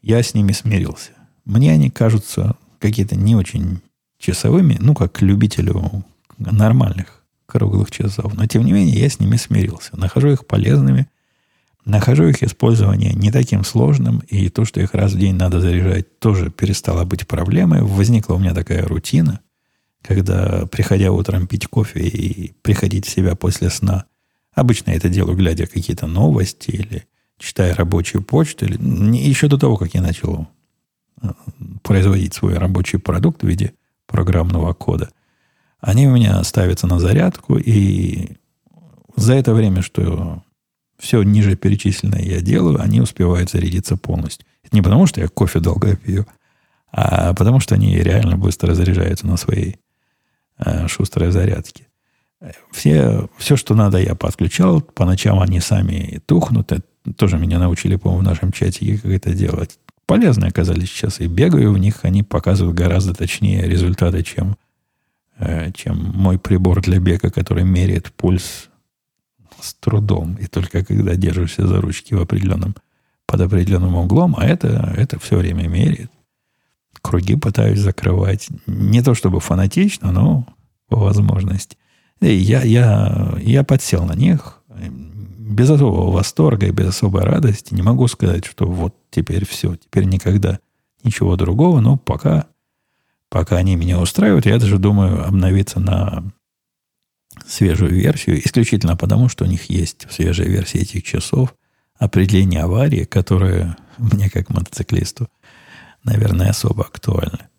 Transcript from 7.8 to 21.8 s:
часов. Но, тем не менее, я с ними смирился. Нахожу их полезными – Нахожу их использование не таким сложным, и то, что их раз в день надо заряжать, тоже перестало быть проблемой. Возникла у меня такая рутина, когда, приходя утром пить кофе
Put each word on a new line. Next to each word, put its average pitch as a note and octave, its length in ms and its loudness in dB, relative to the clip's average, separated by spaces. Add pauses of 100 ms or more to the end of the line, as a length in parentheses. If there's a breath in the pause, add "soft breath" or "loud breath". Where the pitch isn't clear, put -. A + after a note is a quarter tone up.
часов. - 440 -6
Но, G2 120 -2
тем A2+ 180 2
не - 60 2
менее, G2 300 2
я C#3 80 4
с - 100 -4
ними G#2 160 2
смирился. G2+ 640 -2
Нахожу B2 320 0
их C#3 180 0
полезными – C3 600 2 (800)
Нахожу G#2+ 420 2
их C#3 140 2
использование G2+ 720 2
не G2 180 2
таким A#2 320 0
сложным, B2+ 580 0
и F#2+ 280 -2
то, A2 160 -2
что G2+ 160 -4
их F#2+ 140 -2
раз G2 180 0
в F#2+ 60 -2
день G2 160 2
надо F2+ 260 0
заряжать, F2+ 580 -2
тоже F#2 320 0
перестало F2 540 -2
быть - 220 -6
проблемой. D#3+ 560 0
Возникла G#2 540 0
у - 20 0
меня F#2 160 0
такая F2+ 320 -4
рутина, G2 540 -2 (640)
когда, F#2 600 0
приходя G2 480 0
утром F#2 340 0
пить - 200 -6
кофе - 340 -4